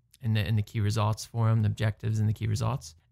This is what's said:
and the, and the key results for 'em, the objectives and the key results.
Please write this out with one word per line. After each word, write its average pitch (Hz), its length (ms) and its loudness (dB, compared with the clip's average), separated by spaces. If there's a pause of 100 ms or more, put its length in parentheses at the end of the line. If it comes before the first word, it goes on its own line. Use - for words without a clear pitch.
(240)
and 110 120 0
the, 107 40 2
and 107 180 0
the 104 60 2
key - 160 -6
results 107 460 0
for 113 240 0
'em, 113 120 4
the 107 60 4
objectives 107 520 -2
and 107 100 2
the 107 40 2
key 107 140 -4
results. 110 480 -4 (160)